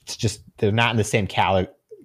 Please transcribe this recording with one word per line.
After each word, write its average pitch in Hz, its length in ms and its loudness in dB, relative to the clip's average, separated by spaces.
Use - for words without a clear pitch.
It's - 140 -14
just, - 240 -4
they're 104 140 0
not 117 200 2
in 113 60 0
the 104 60 2
same 101 240 -2
cali-, 95 420 0